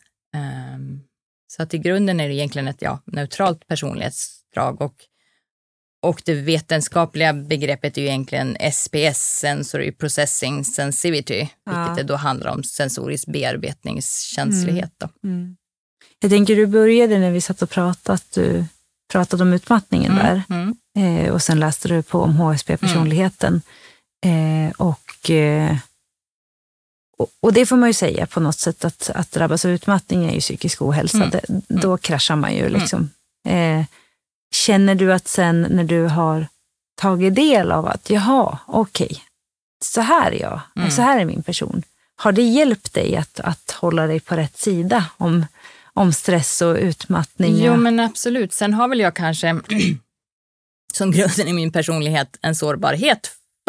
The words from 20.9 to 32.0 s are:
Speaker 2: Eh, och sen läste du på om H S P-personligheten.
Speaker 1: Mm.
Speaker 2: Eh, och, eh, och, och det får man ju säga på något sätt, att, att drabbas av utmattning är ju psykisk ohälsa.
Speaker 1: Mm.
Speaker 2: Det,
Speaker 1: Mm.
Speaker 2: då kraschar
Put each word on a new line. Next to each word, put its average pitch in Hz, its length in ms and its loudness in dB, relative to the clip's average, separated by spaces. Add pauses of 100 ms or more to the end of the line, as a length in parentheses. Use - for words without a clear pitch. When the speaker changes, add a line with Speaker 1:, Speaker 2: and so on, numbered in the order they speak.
Speaker 2:
Eh, 170 340 2
och 170 100 0
sen 156 180 2
läste 156 280 -2
du 165 140 0
på 175 180 -2
om 165 160 2
H 160 160 2
S 147 120 -2
P-personligheten. 170 1000 0 (600)
Speaker 1:
Mm. 160 420 2
Speaker 2:
Eh, 160 100 -4
och, - 540 -4
eh, 156 460 2 (1400)
och, - 100 -2 (120)
och 226 120 4
det 233 140 6
får 254 100 4
man 240 120 6
ju 233 40 4
säga - 340 0
på - 140 -2
något 156 180 0
sätt, - 260 -4
att, - 300 -4
att - 180 -4
drabbas 165 320 0
av 180 60 2
utmattning 180 540 0
är 165 100 -2
ju 160 60 -2
psykisk - 420 -4
ohälsa. 147 340 0
Speaker 1:
Mm. 208 140 2
Speaker 2:
Det, - 180 -4
Speaker 1:
Mm. 190 200 -2
Speaker 2:
då 185 280 0
kraschar 156 400 0